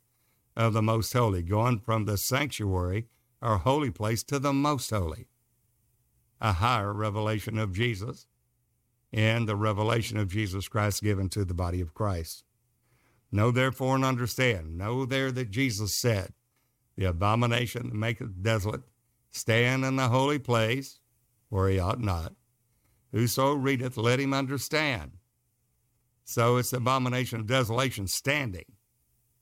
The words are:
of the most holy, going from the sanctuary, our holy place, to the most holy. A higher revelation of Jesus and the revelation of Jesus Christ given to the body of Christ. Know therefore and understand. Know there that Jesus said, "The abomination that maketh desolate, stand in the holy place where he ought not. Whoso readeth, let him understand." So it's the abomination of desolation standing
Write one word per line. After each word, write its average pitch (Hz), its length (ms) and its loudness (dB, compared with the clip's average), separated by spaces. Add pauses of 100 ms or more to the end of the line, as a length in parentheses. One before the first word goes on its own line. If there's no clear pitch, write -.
(560)
of 113 180 2
the 113 80 2
most 113 320 0
holy, 107 300 2
going 107 360 2
from 110 260 -2
the 101 120 0
sanctuary, 104 880 -2 (360)
our 110 180 2
holy 135 320 0
place, 107 320 -2
to 143 160 -4
the 139 140 0
most 139 360 0
holy. 87 380 -4 (1160)
A 107 120 2
higher 104 400 0
revelation 107 640 -2
of 104 160 -2
Jesus 113 540 -4 (880)
and 110 340 2
the 107 80 0
revelation 107 640 0
of 104 100 0
Jesus 98 400 -4
Christ 104 340 0
given 98 280 0
to 104 160 -2
the 87 80 -4
body 90 260 -2
of 85 140 -4
Christ. 92 500 -4 (880)
Know 107 200 4
therefore 131 440 2
and 135 100 2
understand. 120 720 0
Know 120 280 -2
there 135 260 -2
that 123 200 -4
Jesus 107 420 -2
said, 107 400 0 (640)
"The 92 100 0
abomination 117 840 0
that 113 60 -6
maketh 110 460 -4
desolate, 110 420 0 (480)
stand 123 540 2
in 131 100 0
the 131 140 2
holy 135 300 2
place 120 600 0 (500)
where 95 200 2
he 95 100 2
ought 107 220 0
not. 87 340 -2 (760)
Whoso 123 420 2
readeth, 131 420 -2
let 120 240 2
him 139 140 0
understand." 135 840 -2 (1080)
So 120 340 4
it's 123 140 0
the - 60 -2
abomination 127 640 0
of 107 80 -6
desolation 123 600 0
standing 131 580 -4 (760)